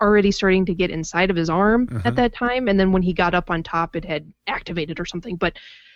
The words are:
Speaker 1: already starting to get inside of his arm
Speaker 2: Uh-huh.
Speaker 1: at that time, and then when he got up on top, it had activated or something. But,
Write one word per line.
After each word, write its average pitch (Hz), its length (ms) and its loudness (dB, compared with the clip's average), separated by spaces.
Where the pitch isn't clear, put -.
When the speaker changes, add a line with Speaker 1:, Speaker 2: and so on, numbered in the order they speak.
Speaker 1:
already 208 300 4
starting 190 340 2
to 180 80 -2
get 180 160 -2
inside 170 400 -2
of 190 60 -2
his 165 160 0
arm 214 400 2
Speaker 2:
Uh-huh. 117 140 -4
Speaker 1:
at 240 100 0
that 240 180 2
time, 247 340 -2
and 196 120 4
then 190 120 4
when 185 120 2
he 180 100 0
got 175 220 0
up 175 160 -2
on 170 100 -2
top, 170 340 -4
it 165 100 -6
had 156 280 -8
activated 170 520 -8
or 175 60 -8
something. 180 300 -10
But, - 240 -4